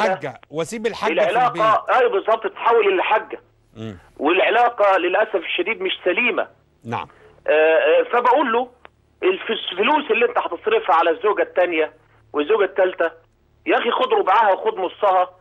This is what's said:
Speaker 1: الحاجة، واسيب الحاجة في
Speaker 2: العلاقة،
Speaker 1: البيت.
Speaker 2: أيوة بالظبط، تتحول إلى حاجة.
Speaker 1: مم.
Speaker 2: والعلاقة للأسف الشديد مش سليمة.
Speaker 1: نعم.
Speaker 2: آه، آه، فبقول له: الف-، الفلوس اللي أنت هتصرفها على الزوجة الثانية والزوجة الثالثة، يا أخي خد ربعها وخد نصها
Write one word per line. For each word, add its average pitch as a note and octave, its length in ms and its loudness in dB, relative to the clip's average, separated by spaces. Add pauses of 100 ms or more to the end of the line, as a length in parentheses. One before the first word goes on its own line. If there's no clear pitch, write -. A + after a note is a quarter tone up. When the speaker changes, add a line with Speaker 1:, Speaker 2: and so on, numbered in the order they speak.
Speaker 1:
الحاجة، E3+ 360 -4 (100)
واسيب F#3 360 -6
الحاجة G#3 260 -4
في E3+ 180 2
Speaker 2:
العلاقة، B3 160 2 (280)
Speaker 1:
البيت. - 200 0
Speaker 2:
أيوة B3 160 2
بالظبط، G#3 320 0
تتحول G#3 500 0
إلى F3 100 0
حاجة. - 380 -4 (360)
Speaker 1:
مم. A2 200 -12 (220)
Speaker 2:
والعلاقة F#3+ 800 2
للأسف F#3 380 0
الشديد F3+ 460 -4
مش F#3 100 -4 (140)
سليمة. F3+ 420 -2 (380)
Speaker 1:
نعم. A2 220 -8 (400)
Speaker 2:
آه، - 40 0
آه، D3+ 520 4
فبقول B3 500 0
له: A#3 160 -2 (540)
الف-، F#3+ 280 -2
الفلوس A3 600 -2
اللي A3+ 140 2
أنت - 120 -2
هتصرفها F#3 580 -2
على E3 140 2
الزوجة E3+ 320 0
الثانية D#3+ 520 -2 (400)
والزوجة D3+ 320 2
الثالثة، F#3 460 0 (540)
يا F#3+ 120 0
أخي A#3 140 -2
خد B3 220 0
ربعها G3+ 400 2
وخد F#3 260 -4
نصها F#3 500 0 (120)